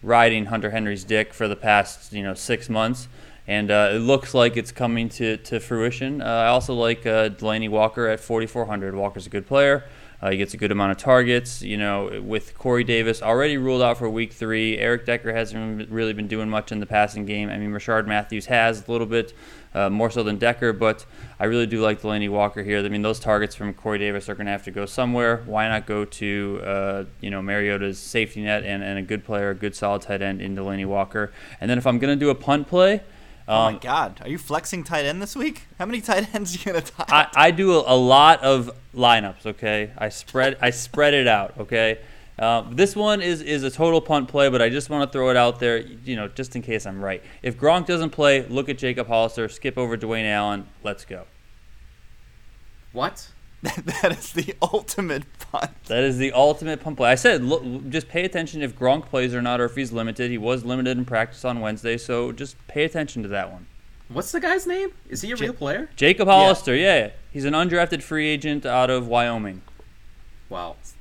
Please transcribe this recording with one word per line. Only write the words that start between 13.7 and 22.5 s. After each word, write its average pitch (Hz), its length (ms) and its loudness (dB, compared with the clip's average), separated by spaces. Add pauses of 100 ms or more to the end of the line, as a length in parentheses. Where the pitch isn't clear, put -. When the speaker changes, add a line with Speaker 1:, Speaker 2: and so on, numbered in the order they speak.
Speaker 1:
out 120 160 2
for 117 100 -2
week 113 240 -4
three, 110 460 0
Eric 117 260 0
Decker 117 260 -2
hasn't 110 600 -6
really 110 220 -2
been 104 140 -6
doing 110 220 -4
much 107 220 -4
in 107 80 -4
the 104 80 -6
passing 104 360 0
game. 104 280 -6
I 101 80 -8
mean, 104 100 -6
Rashard 104 380 -2
Matthews 104 400 -4
has 113 400 2
a 117 40 -4
little 117 140 0
bit, 113 300 -2 (400)
uh, 98 160 2
more 110 180 2
so 117 140 -2
than 104 140 -2
Decker, 117 360 2
but 110 320 0 (340)
I - 60 0
really 117 220 2
do 110 140 -2
like 107 200 2
Delanie 104 300 -2
Walker 104 320 0